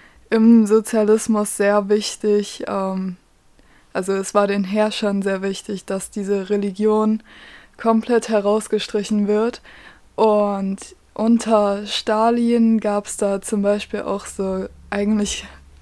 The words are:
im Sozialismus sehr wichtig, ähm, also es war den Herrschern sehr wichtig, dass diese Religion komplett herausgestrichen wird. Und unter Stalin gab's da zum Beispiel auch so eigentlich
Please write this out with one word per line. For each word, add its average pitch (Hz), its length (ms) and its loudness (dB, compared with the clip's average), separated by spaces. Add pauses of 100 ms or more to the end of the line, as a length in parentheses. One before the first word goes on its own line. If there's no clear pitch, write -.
(300)
im 226 360 6
Sozialismus 214 880 2
sehr 202 320 2
wichtig, 208 800 -2
ähm, 190 480 -6 (760)
also 190 200 -4
es 196 220 -4
war 202 120 4
den 202 180 -2
Herrschern 208 580 -2
sehr 196 200 -2
wichtig, 196 420 -8
dass 190 260 -6
diese 196 400 -4
Religion 214 720 0 (540)
komplett 226 520 0
herausgestrichen 208 1000 0
wird. 220 340 -2 (540)
Und 202 600 0 (360)
unter 214 720 2
Stalin 226 920 2
gab's 208 360 -4
da 202 260 -2
zum 208 200 -4
Beispiel 208 400 -2
auch 196 240 -6
so 190 400 -6 (240)
eigentlich 208 560 -2 (360)